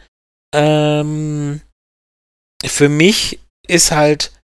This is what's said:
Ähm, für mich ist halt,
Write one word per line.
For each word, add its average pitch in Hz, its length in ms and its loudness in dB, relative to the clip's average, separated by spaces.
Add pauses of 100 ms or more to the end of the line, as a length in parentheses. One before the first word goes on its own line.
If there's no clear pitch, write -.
(560)
Ähm, 151 1080 -2 (1040)
für 143 220 0
mich 160 520 0 (280)
ist 175 240 2
halt, 151 400 0 (200)